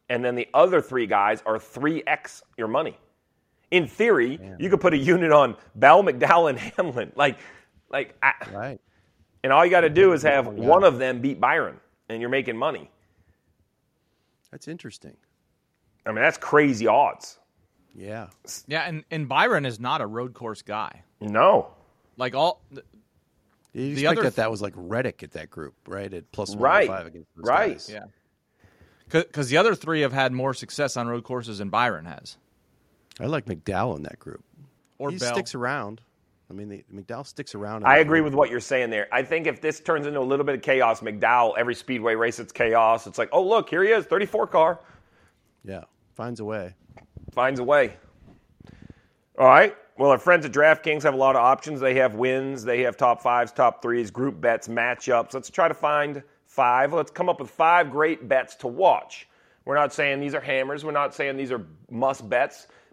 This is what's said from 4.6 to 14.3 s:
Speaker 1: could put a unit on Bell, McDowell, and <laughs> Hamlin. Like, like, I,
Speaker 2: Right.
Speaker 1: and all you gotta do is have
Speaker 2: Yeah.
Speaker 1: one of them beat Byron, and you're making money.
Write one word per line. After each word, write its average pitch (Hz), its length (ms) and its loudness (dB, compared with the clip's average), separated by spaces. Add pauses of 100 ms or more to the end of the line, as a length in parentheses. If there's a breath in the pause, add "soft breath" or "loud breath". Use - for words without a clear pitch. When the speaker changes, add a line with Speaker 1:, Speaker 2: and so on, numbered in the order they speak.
Speaker 1:
could 190 100 2
put 180 140 4
a 151 40 2
unit 165 340 2
on 139 260 6 (180 soft breath)
Bell, 147 280 8
McDowell, 156 480 4
and 120 80 -8
<laughs> - 180 -10
Hamlin. 127 380 -4
Like, 139 240 0 (500 loud breath)
like, - 320 -6
I, 135 120 4 (200)
Speaker 2:
Right. 113 260 -10 (640)
Speaker 1:
and 135 80 0
all 156 140 6
you 180 60 2
gotta 170 180 4
do 180 240 6
is 147 80 0
have 139 240 2
Speaker 2:
Yeah. 117 60 -10 (160)
Speaker 1:
one 175 160 8
of 143 160 4
them 131 200 -4
beat 135 220 -4
Byron, 123 380 0 (300)
and 113 120 -10
you're 120 80 -6
making 127 280 -4
money. 117 340 -6 (1600)